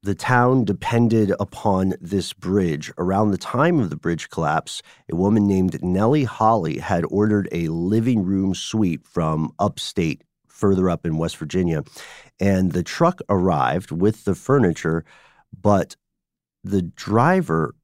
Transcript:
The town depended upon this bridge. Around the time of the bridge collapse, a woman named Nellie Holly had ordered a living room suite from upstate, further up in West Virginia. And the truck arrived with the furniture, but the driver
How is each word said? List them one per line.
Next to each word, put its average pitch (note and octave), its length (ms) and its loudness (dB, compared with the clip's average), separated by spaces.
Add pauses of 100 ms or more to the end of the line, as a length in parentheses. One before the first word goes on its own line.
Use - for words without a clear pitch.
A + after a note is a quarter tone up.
The G2 140 -2
town B2 480 2
depended G#2+ 760 2
upon F#2+ 580 0
this E2+ 320 -4
bridge. F2+ 680 -2
Around G2 340 2
the F#2 60 0
time D3+ 440 0
of F2+ 80 -2
the D2+ 80 -6
bridge E2 320 -4
collapse, D#2+ 520 -4 (300)
a E2 60 -4
woman G#2 280 4
named F#2+ 380 0
Nellie A2 400 2
Holly A2 540 0
had F2 320 -2
ordered G#2 420 2
a E2 160 -2
living G#2 560 0
room F#2+ 320 0
suite F#2+ 500 -2
from D#2 540 -2
upstate, - 640 -4 (240)
further F#2 420 2
up E2+ 160 -4
in D#2+ 120 -2
West E2 180 -4
Virginia. E2 480 -2 (560)
And F#2+ 320 2
the F2 120 -2
truck - 440 -2
arrived F2 640 0
with F#2+ 320 0
the F#2+ 120 0
furniture, E2+ 680 0 (580)
but G2+ 360 2 (640)
the G2 180 0
driver G#2+ 1040 0